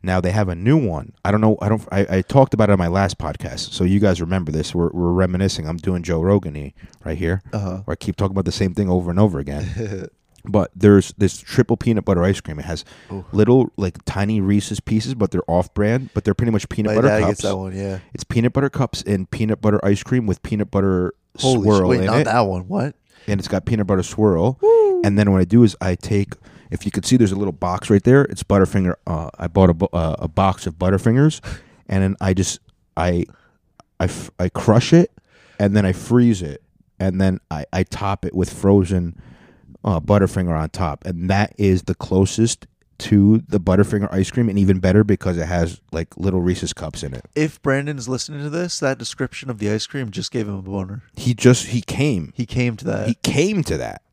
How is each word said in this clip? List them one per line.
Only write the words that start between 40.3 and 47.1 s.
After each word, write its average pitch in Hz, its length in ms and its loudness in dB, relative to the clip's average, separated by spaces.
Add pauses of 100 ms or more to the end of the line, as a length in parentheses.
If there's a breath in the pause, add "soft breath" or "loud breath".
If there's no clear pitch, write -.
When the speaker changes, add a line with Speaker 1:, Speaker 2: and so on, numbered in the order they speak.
Speaker 1:
on 78 120 -4
top, 80 340 -6
and 90 240 -6
that 98 280 0
is 95 260 2
the 90 120 -4
closest - 720 0 (300)
to 104 400 4 (100)
the 101 120 0
Butterfinger 98 520 2
ice 95 200 0
cream, 117 180 0
and 101 100 -2
even 95 200 4
better 95 260 4
because 95 320 -2
it 80 80 -4
has, 85 340 -2 (140)
like, 82 240 -6
little 92 240 -2
Reese's 87 320 -2
cups - 300 -12
in 67 100 -10